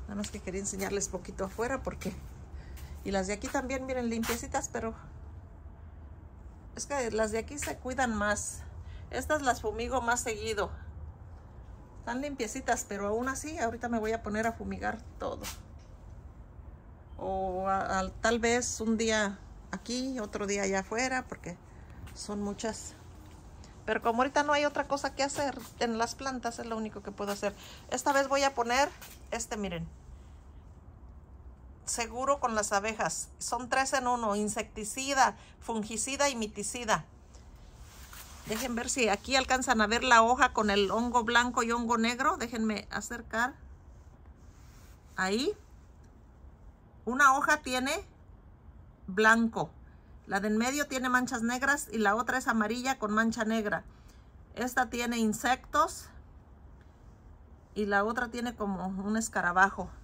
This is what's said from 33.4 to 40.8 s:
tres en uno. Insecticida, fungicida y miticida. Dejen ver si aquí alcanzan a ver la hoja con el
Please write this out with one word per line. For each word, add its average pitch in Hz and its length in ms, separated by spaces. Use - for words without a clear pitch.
tres 269 240
en 254 140
uno. 233 280
Insecticida, 214 1040
fungicida 226 720
y 262 60
miticida. 214 720
Dejen 240 260
ver 240 160
si 240 180
aquí 208 280
alcanzan 262 460
a 208 60
ver 233 160
la 233 200
hoja 247 280
con 214 200
el 196 180